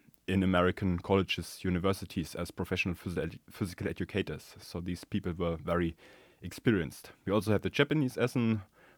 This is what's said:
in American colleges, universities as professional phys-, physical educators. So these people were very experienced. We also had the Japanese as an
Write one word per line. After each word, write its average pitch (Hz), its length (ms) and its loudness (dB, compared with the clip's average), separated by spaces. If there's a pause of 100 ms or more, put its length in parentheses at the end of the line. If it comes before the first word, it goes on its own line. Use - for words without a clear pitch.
(300)
in 95 140 4
American 90 580 4
colleges, - 640 0
universities 92 720 -2
as 85 160 -6
professional 92 420 -2
phys-, 85 440 -4 (120)
physical - 380 -4
educators. - 720 -4
So - 200 -10
these 87 240 -6
people 95 280 -4
were 85 240 -2
very 85 400 0 (440)
experienced. 95 680 0 (140)
We 95 80 0
also 104 200 2
had 101 100 4
the 92 80 -2
Japanese 143 460 2
as 120 200 0
an 113 260 2 (360)